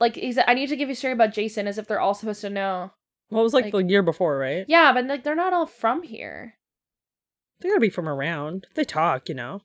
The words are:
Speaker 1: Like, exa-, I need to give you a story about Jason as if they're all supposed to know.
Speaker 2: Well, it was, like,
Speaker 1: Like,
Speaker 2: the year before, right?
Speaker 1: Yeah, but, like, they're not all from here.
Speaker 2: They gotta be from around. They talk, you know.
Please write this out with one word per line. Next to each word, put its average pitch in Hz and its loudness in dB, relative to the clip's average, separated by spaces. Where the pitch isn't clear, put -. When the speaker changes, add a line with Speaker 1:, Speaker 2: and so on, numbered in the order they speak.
Speaker 1:
Like, 240 4
exa-, 247 0
I 247 4
need 262 0
to 285 0
give 269 -2
you 269 -6
a - -6
story 262 -4
about 226 4
Jason 214 -4
as 202 -6
if 208 -8
they're 214 -2
all 202 2
supposed 208 -8
to 202 -8
know. 196 -4
Speaker 2:
Well, 226 2
it - 6
was, 226 2
like, 254 4
Speaker 1:
Like, 202 -6
Speaker 2:
the 175 -2
year 202 6
before, 160 0
right? 135 -2
Speaker 1:
Yeah, 311 6
but, 247 0
like, 269 -6
they're 294 -2
not 359 0
all 339 0
from 262 -2
here. 104 -14
Speaker 2:
They - -4
gotta 392 2
be 208 2
from 165 -6
around. 151 -4
They 302 0
talk, 156 0
you 156 -6
know. 131 -8